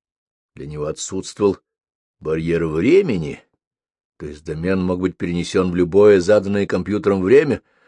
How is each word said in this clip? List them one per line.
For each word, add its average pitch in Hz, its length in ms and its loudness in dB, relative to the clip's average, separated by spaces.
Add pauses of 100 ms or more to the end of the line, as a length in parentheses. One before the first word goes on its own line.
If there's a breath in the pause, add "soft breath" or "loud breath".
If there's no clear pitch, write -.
(540)
Для 67 120 -16
него 73 200 -10
отсутствовал 95 720 -4 (640)
барьер 82 460 -2
времени, 92 760 0 (760)
то 82 100 -16
есть 73 180 -18
домен 90 380 -4
мог 90 180 -2
быть 92 160 -2
перенесён 87 540 -2
в 87 60 -4
любое 95 440 6
заданное 98 460 0
компьютером 98 540 -2
время. 104 420 2 (260)